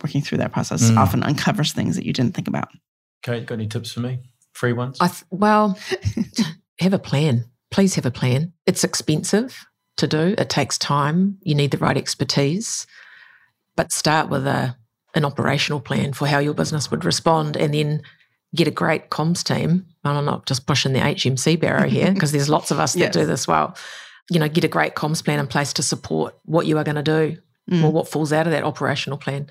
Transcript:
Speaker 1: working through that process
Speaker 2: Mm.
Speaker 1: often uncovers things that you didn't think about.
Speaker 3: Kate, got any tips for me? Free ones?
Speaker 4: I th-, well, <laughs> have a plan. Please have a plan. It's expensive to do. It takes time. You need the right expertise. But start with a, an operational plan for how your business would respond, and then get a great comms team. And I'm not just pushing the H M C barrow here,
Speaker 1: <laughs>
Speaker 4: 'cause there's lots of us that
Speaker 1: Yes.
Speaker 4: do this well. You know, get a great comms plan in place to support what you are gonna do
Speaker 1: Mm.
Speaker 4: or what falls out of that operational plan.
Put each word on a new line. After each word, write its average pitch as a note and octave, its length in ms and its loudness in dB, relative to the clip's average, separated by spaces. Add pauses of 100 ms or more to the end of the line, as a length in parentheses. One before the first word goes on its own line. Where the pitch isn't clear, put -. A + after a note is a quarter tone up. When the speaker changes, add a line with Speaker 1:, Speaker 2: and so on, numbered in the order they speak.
Speaker 1:
working C#3+ 200 -2
through - 160 -4
that - 140 -2
process - 380 0
Speaker 2:
Mm. A2+ 80 6
Speaker 1:
often A#2 260 4
uncovers - 480 0
things A2+ 240 -2
that - 100 -6
you - 60 -4
didn't C3 220 0
think - 120 -6
about. - 220 -6 (540)
Speaker 3:
Kate, A#2+ 240 -6
got B2 80 -6
any A2 120 -4
tips A2 260 -6
for - 80 -6
me? B2 200 -4 (320)
Free B2 200 0
ones? B2 280 -4
Speaker 4:
I F3+ 80 4
th-, - 220 -6
well, G#3 460 2 (540)
<laughs> - 480 -6
have F#3 140 4
a G3+ 60 2
plan. C3+ 460 2 (280)
Please G3 240 4
have - 100 -2
a B2+ 60 2
plan. C3+ 400 0 (140)
It's F#3 180 2
expensive - 800 -2 (300)
to E3 100 2
do. D#3 320 2
It - 100 0
takes - 300 -2
time. D#3+ 640 2
You D3+ 140 0
need C#3+ 160 2
the D3+ 60 0
right D3 180 0
expertise. - 880 -2 (880)
But - 160 -2
start D#3 360 2
with C3+ 180 -2
a, C3 300 0 (380)
an D3+ 100 4
operational C#3+ 560 0
plan C#3 320 -2
for C#3 160 -2
how C#3+ 100 4
your D3 160 2
business D#3 360 -2
would D#3 140 -2
respond, D#3+ 520 2
and D3 180 0
then D3+ 280 0 (520)
get D3+ 140 2
a - 20 2
great E3 400 -2
comms E3 320 0
team. D#3 440 0 (180)
And C#3+ 140 0
I'm C#3+ 60 -2
not C3+ 220 -4
just C3 200 -4
pushing C3+ 260 0
the B2+ 120 2
H - 220 0
M C3+ 100 2
C D#3+ 200 2
barrow C#3+ 320 2
here, D3 260 2
Speaker 1:
<laughs> G3 40 0
Speaker 4:
'cause D#3 140 2
there's C#3+ 160 0
lots D3+ 220 0
of D3 80 2
us D3+ 160 0
that F3+ 60 0
Speaker 1:
Yes. - 140 2
Speaker 4:
do D#3 120 2
this D#3 220 -2
well. E3 280 2 (540)
You E3+ 100 2
know, D3+ 80 2
get D#3+ 160 2
a D#3 40 2
great D#3 260 0
comms D#3 300 -4
plan D3 140 0
in C#3+ 80 -2
place C#3+ 280 -2
to - 80 -2
support - 520 -4 (100)
what D#3+ 220 0
you D#3 120 2
are D3+ 60 -2
gonna D3+ 180 -2
do D#3 340 0 (340)
Speaker 1:
Mm. E3+ 140 4
Speaker 4:
or D3+ 80 4
what D#3+ 160 0
falls D3 240 -2
out D#3 140 2
of E3+ 60 0
that D3 120 0
operational C#3+ 540 -4
plan. C#3+ 320 -6